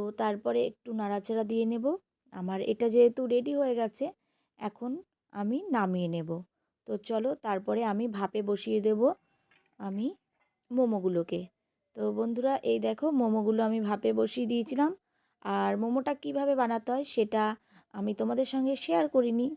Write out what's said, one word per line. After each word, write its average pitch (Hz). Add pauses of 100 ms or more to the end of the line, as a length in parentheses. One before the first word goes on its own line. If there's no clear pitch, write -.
(160)
তারপরে 220
একটু 226
নাড়াচাড়া 214
দিয়ে 226
নেব। 233 (480)
আমার 185
এটা 220
যেহেতু 240
রেডি 247
হয়ে 269
গেছে, 226 (540)
এখন 220 (420)
আমি 208 (120)
নামিয়ে 185
নেব। 165 (580)
তো 226
চলো 220
তারপরে 208
আমি 214
ভাপে 202
বসিয়ে 208
দেব 214 (800)
আমি 202 (640)
মোমোগুলোকে। 185 (560)
তো 220 (100)
বন্ধুরা 233
এই 226
দেখো 220
মোমোগুলো 220
আমি 220
ভাপে 208
বসিয়ে 220
দিয়েছিলাম। 240 (520)
আর 196
মোমোটা 247
কিভাবে 277
বানাতে 233
হয় 262
সেটা 220 (520)
আমি 208
তোমাদের 233
সঙ্গে 262
শেয়ার 330
করিনি। 240 (100)